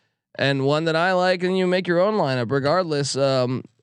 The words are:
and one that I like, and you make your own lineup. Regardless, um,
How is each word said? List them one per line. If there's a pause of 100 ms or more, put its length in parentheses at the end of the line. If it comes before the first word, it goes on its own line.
(360)
and
one
that
I
like,
and
you
make
your
own
lineup.
Regardless,
um, (200)